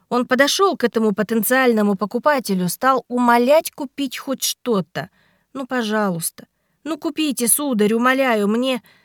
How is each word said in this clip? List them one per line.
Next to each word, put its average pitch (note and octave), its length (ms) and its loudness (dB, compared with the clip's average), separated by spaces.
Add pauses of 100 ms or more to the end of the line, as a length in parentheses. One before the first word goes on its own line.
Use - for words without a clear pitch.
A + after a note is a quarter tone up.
Он B3 180 -2
подошёл C#4+ 500 2
к - 60 -2
этому A3 300 0
потенциальному A3 800 2
покупателю, G3+ 760 -2
стал B3+ 380 0
умолять B3 640 2
купить C#4 480 -8
хоть C4+ 240 -6
что-то. - 640 -4 (440)
«Ну, C4+ 120 -10
пожалуйста, G#3+ 800 -4 (380)
ну, D4+ 140 -6
купите, D4 500 -2
сударь, A3+ 460 0
умоляю, A#3+ 540 2
мне B3 360 -2 (220)